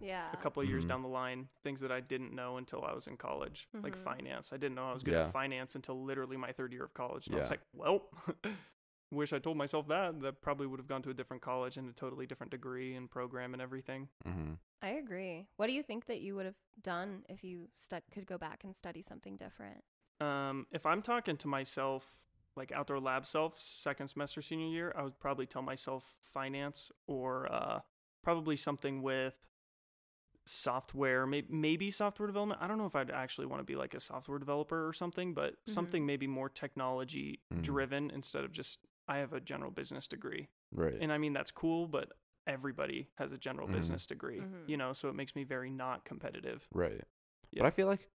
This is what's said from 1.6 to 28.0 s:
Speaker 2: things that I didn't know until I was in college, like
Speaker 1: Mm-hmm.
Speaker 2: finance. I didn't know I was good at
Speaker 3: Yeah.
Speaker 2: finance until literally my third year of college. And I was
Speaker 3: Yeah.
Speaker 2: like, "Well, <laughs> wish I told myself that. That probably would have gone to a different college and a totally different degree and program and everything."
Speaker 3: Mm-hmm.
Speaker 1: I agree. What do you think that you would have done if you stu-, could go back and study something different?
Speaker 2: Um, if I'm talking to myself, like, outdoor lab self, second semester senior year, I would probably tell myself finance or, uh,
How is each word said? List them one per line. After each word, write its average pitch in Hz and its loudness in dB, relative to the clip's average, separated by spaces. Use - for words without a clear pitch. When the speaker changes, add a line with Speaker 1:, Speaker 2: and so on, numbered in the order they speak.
Speaker 2:
things 139 -2
that 131 0
I 127 2
didn't 127 -2
know 127 -2
until 127 -4
I - 0
was 131 -4
in 127 -8
college, - -4
like 208 -4
Speaker 1:
Mm-hmm. 185 -8
Speaker 2:
finance. 131 -4
I 135 -4
didn't 135 -2
know 131 -2
I 127 0
was 127 -4
good 90 4
at 80 8
Speaker 3:
Yeah. 82 2
Speaker 2:
finance 131 0
until 131 -4
literally 135 -2
my 127 -2
third 127 -4
year 127 -6
of 135 -6
college. 127 -4
And - 0
I 156 4
was 135 2
Speaker 3:
Yeah. - 0
Speaker 2:
like, - -2
"Well, 170 4
<laughs> - -4
wish 147 2
I 139 2
told 160 2
myself 147 2
that. 165 2
That 135 -2
probably 139 0
would 131 -4
have 127 -10
gone 135 0
to 135 -4
a 131 -2
different 127 -6
college 127 0
and 127 -6
a 120 -12
totally 131 -4
different 127 -8
degree 127 -4
and 127 -8
program 127 -4
and 127 -6
everything." 131 -6
Speaker 3:
Mm-hmm. 80 0
Speaker 1:
I 196 -2
agree. 190 -4
What 214 4
do 254 2
you 294 0
think 233 -6
that 233 -4
you 196 -4
would 190 -2
have 190 -6
done 185 -4
if 190 -12
you 180 -10
stu-, - -8
could 196 -10
go 180 -4
back - -8
and 190 -10
study 170 -10
something - -12
different? - -14
Speaker 2:
Um, 139 0
if 160 -2
I'm 175 6
talking 233 2
to 147 -4
myself, 135 0
like, 135 -8
outdoor 139 0
lab 131 4
self, 160 2
second - -2
semester 143 -2
senior 160 -2
year, 165 0
I 143 0
would 131 -4
probably 135 2
tell 131 -4
myself 135 -4
finance 139 -2
or, 131 0
uh, - 2